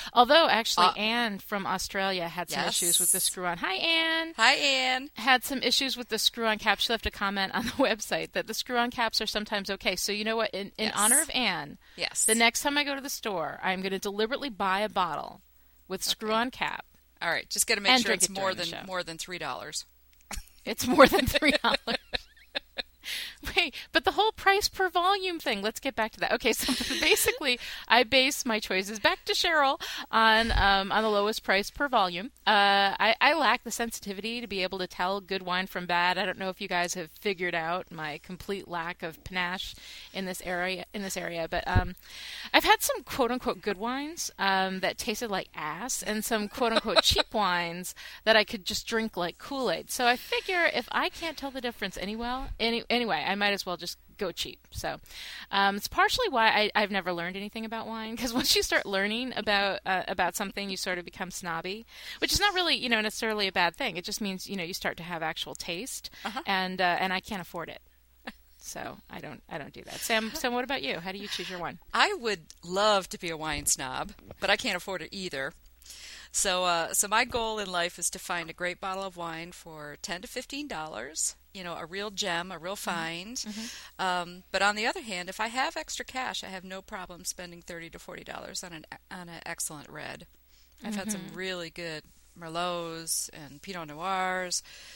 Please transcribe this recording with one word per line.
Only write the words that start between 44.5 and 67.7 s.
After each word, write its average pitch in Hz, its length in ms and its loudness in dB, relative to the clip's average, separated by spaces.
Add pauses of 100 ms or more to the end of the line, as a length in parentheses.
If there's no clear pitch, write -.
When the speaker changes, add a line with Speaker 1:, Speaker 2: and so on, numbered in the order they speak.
Speaker 1:
that 180 180 0
tasted 220 320 -4
like 185 240 -2
ass, 165 480 -6
and 214 220 -2
some 214 240 0
quote-unquote 226 540 2
<laughs> - 20 -4
cheap - 300 2
wines 180 600 0 (300)
that 220 140 8
I 208 80 6
could 196 200 -8
just - 220 -4
drink 226 300 -2
like 175 200 -2
Kool-Aid. 254 540 -2
So 247 160 2
I 247 80 6
figure 359 580 0
if - 200 -2
I 302 160 2
can't 330 260 -6
tell 277 160 -8
the 262 80 -8
difference 226 380 -6
any 208 180 -6
well, 247 320 -6 (140)
any, 233 280 0
anyway, 220 320 0 (120)
I - 20 0
might 202 180 2
as 190 120 -4
well 175 120 -4
just 170 200 -10 (220)
go 185 120 -2
cheap. - 380 -10
So, 151 300 -6 (520)
um, 196 260 4
it's - 100 -6
partially 415 420 4
why 226 200 6
I, 208 260 4
I've 208 160 2
never 185 200 -2
learned 175 240 -4
anything 214 300 -8
about 220 220 -8
wine, 220 280 -8
'cause 233 180 -4
<laughs> - 0 -
once 269 220 4
you 403 60 4
start - 240 2
learning 208 500 0
about, 202 520 2
uh, 185 200 0
about 180 280 0
something, 202 340 -4
you 190 80 -4
sort 180 220 -2
of 170 60 -10
become 180 260 -8
snobby, 185 560 -6 (320)
which - 120 0
is 311 80 2
not 403 140 4
really, 339 220 4
you 240 140 -2
know, 220 120 4
necessarily 214 460 0
a 190 40 0
bad 175 240 4
thing. 208 220 -4
It 180 80 -8
just 208 160 -6
means, 190 260 -4
you 196 80 -6
know, 180 80 -4
you 175 120 -6
start - 220 -4
to 170 60 -10
have 170 200 -6
actual 156 320 -6
taste, - 560 -8 (120)
Speaker 2:
Uh-huh. 220 220 -6
Speaker 1:
and, 185 340 0
uh, 175 200 4
and 185 120 0
I 185 100 -2
can't 196 200 -8
afford 165 280 -10
it. - 120 -14 (800)